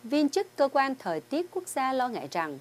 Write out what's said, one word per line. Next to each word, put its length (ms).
Viên 260
chức 280
cơ 160
quan 220
thời 260
tiết 300
quốc 180
gia 240
lo 160
ngại 220
rằng 300